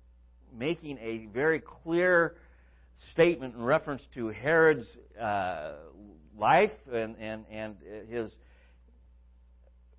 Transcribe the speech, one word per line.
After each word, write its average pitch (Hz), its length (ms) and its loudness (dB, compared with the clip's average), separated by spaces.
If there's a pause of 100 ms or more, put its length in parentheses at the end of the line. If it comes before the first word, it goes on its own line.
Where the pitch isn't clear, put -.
(560)
making 147 420 -6
a 113 360 -8
very 151 260 2 (220)
clear 170 540 2 (720)
statement 147 460 2
in 120 80 -10
reference 143 380 0 (120)
to 117 140 -4
Herod's, 139 580 4 (340)
uh, 90 520 -4 (640)
life 156 320 4 (220)
and, 113 260 -4
and, 110 320 -10
and 107 240 -10 (340)
his, 113 220 -6 (1700)